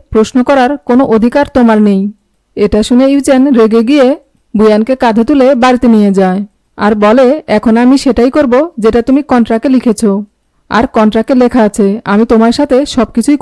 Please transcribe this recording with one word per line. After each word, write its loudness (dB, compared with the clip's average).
প্রশ্ন -2
করার 0
কোনো 0
অধিকার 0
তোমার 2
নেই। 0
এটা -2
শুনে 0
ইউজেন 0
রেগে 2
গিয়ে 2
বুয়ানকে 0
কাঁধে 0
তুলে 2
বাড়িতে 0
নিয়ে 2
যায় -2
আর 0
বলে, 2
"এখন 0
আমি 2
সেটাই 0
করব 0
যেটা 0
তুমি -2
কন্ট্রাক্টে -2
লিখেছ, -2
আর -2
কন্ট্রাক্টে -2
লেখা 0
আছে -2
আমি 0
তোমার 2
সাথে -2
সব -4
কিছুই -2